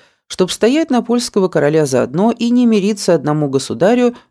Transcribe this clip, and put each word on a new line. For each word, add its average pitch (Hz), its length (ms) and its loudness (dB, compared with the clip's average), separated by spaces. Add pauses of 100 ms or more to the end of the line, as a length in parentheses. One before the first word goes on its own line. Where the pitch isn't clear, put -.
(280)
чтоб 185 220 -4
стоять 294 400 0
на 240 120 0
польского 233 460 -2
короля 151 380 0
заодно 131 440 0
и 233 200 -2
не 247 160 2
мириться 202 480 0
одному 151 340 -2
государю 196 680 0 (160)